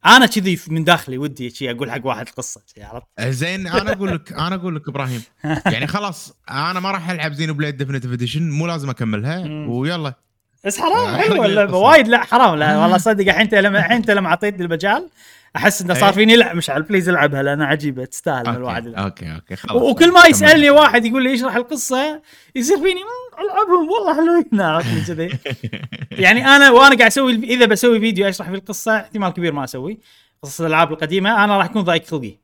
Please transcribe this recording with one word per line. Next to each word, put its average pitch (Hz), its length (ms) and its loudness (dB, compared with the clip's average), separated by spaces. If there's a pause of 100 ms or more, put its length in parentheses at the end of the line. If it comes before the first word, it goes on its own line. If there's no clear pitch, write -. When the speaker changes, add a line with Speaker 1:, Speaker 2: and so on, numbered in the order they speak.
Speaker 1:
أنا 240 200 8
كذي 185 300 -2
ف-، - 120 -14
من 160 160 -4
داخلي 143 340 0
ودي 135 320 -10
شي 127 200 -10
أقول 120 200 -8
حق 123 160 -8
واحد 123 220 -6
قصة، - 320 -14 (140)
شي، 104 80 -20
عرفت؟ 110 240 -20 (140)
Speaker 2:
زين، 156 460 -6
أنا 196 260 -2
أقول 190 220 -4
لك، - 180 -12
أنا 170 220 -6
أقول 180 220 -8
لك، 151 120 -12
إبراهيم، 127 340 -8 (220)
Speaker 1:
<laughs> 151 280 -4
Speaker 2:
يعني، 123 140 -4
خلاص، 202 500 -10 (140)
أنا 165 300 -4
ما 190 100 -6
راح 180 200 -6
ألعب 156 240 -6
Xenoblade 147 480 -6
Definitive 127 380 -6
Edition، 123 200 -6
مو 156 260 -4
لازم 151 240 -6
أكملها، 120 520 -6
Speaker 1:
مم. 151 260 -10
Speaker 2:
ويلا. 139 460 -6 (500)
Speaker 1:
بس 302 160 -10
حرام، 339 120 -2
Speaker 2:
آه، 466 240 -2
Speaker 1:
حلوة - 40 -2
Speaker 2:
احرق 415 200 2
لي 220 60 2
Speaker 1:
اللعبة، 202 240 2
Speaker 2:
القصة. 180 80 0
Speaker 1:
وايد، 254 300 6
لا، 233 160 2
حرام، 214 340 2
لا، 151 200 2
والله 170 260 4
Speaker 2:
<laughs> 226 40 2
Speaker 1:
صدق، 202 160 2
الحين 190 160 2
أنت 220 140 0
لما، 202 240 2
الحين 226 180 0
أنت 226 140 -2
لما 196 180 0
عطيتني 180 360 -2
المجال، 196 460 -4 (460)
أحس 196 260 0
إنه 175 120 0
صار 196 140 4
Speaker 2:
إي. 190 60 2
Speaker 1:
فيني، 220 220 6
لا، 220 180 4
مشعل، 156 280 -4
بليز 185 260 -2
العبها، 143 340 0
لأن 143 200 -2
عجيبة، 143 420 -4
تستاهل 127 420 -6
Speaker 2:
أوكي، 120 120 -4
Speaker 1:
الواحد 120 280 -8
يلعب. 117 180 -8
Speaker 2:
أوكي، 90 300 -10
أوكي، 87 220 -14
خلاص، - 260 -4
Speaker 1:
وكل 254 220 4
Speaker 2:
خلاص، 349 100 6
Speaker 1:
ما 349 80 10
Speaker 2:
كمل. 330 80 10
Speaker 1:
يسألني 302 400 6
واحد 285 340 6
يقول 247 200 -2
لي: 262 100 0
"اشرح 240 220 -4
القصة"، 262 680 -4 (320)
يصير 269 220 0
فيني: 359 240 -2
"مم، 480 440 -12
ألعبهم، 359 440 0
والله 330 280 -2
حلوين"، 330 440 0
عرفت 156 500 -2
لي 165 180 -6
كذي. 135 100 -8 (720)
Speaker 2:
<laughs> - 140 -4
Speaker 1:
يعني، 226 220 2
أنا، 277 240 8
وأنا 262 260 8
قاعد 226 60 4
أسوي 254 300 2
الف-، 233 120 -2
إذا 247 220 2
بسوي 220 340 2
فيديو 202 280 0
أشرح 190 200 -8
فيه 185 60 -8
القصة، 208 420 -6
احتمال 196 340 -4
كبير 170 220 -4
ما 143 120 -6
أسوي 143 360 -12 (420)
قصص 143 180 -14
الألعاب 160 320 0
القديمة. 190 520 0
أنا 208 140 2
راح 190 60 2
أكون 208 180 -4
ضايق 165 240 -2
خلقي 123 380 -10